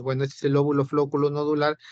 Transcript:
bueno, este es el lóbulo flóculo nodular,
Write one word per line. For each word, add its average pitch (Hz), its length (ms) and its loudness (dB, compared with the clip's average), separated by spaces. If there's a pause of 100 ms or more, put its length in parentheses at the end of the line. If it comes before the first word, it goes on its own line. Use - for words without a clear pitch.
bueno, 131 200 -2
este 139 120 -6
es - 80 -6
el 139 100 2
lóbulo 143 320 2
flóculo 147 460 0
nodular, 147 460 0 (140)